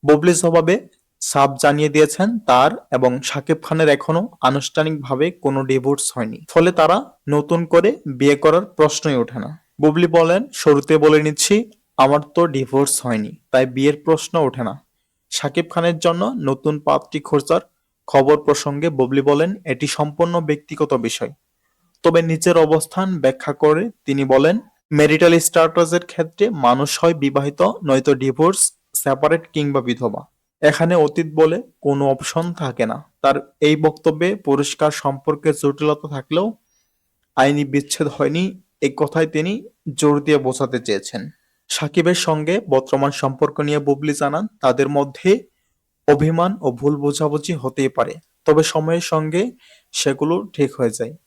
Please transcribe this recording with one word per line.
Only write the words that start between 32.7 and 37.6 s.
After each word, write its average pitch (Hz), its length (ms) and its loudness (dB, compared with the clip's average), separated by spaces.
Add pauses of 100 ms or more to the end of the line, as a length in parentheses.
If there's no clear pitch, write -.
না।" 151 180 -8 (180)
তার 139 380 0
এই 151 160 4
বক্তব্যে 156 600 0
পরিষ্কার 143 560 -2
সম্পর্কে 147 600 -4
জটিলতা 147 540 -4
থাকলেও 156 460 -6 (840)
আইনি 143 300 2